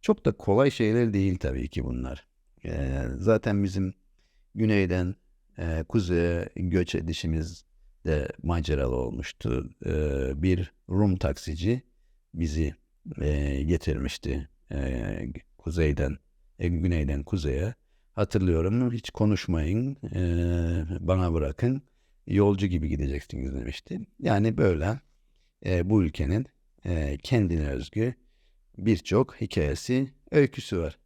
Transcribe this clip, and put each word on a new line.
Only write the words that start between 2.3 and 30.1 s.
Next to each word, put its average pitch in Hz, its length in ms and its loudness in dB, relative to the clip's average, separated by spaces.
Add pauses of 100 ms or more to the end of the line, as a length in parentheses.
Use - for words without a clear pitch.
E, 67 380 -4 (140)
zaten 101 460 2
bizim 95 300 -2 (640)
güneyden, 95 600 2 (420)
e, 80 320 -2
kuzeye 85 680 2
göç 90 400 0
edişimiz 80 720 -4 (400)
de 73 220 0 (160)
maceralı 73 520 0
olmuştu. 62 760 -4 (160)
E, - 60 -2 (500)
bir 90 320 0 (160)
Rum 95 260 4
taksici 87 680 -2 (520)
bizi, 78 420 -2 (460)
e, 71 420 0
getirmişti, 69 840 -2 (220)
e, 60 600 -4 (240)
kuzeyden, 76 600 0 (420)
e, 85 80 0
güneyden 80 560 0
kuzeye. 78 500 -2 (400)
Hatırlıyorum, 101 800 2
"Hiç - 180 -6
konuşmayın, 104 880 0 (160)
e, 90 60 -2 (800)
bana 90 340 2
bırakın, 80 480 0 (460)
yolcu 101 400 4
gibi 80 220 0
gideceksiniz." 67 680 -4
demişti. 62 440 -8 (200)
Yani 110 380 2
böyle, 92 420 2 (680)
e, 90 240 0
bu 104 140 6
ülkenin, 80 420 0 (400)
e, 76 380 -2
kendine 85 440 2
özgü 104 460 -4 (640)
birçok 104 640 0
hikayesi, 104 720 0 (180)